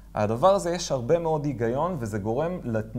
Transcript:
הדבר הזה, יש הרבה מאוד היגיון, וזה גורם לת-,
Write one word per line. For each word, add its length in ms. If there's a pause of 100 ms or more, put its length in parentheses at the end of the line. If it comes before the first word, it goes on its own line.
(160)
הדבר 400
הזה, 160
יש 200
הרבה 280
מאוד 260
היגיון, 540
וזה 180
גורם 460
לת-, 360